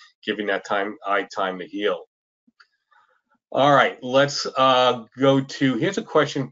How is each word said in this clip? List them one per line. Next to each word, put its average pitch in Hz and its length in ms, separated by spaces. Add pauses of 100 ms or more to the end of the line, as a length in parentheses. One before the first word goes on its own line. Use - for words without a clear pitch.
(240)
giving 104 220
that 98 180
time, 101 320 (100)
eye 98 280
time 92 240
to 85 80
heal. 92 380 (1500)
All 143 240
right, 120 280
let's, 135 440
uh, 127 580 (140)
go 139 220
to, 135 360
here's 180 220
a 226 40
question, 147 500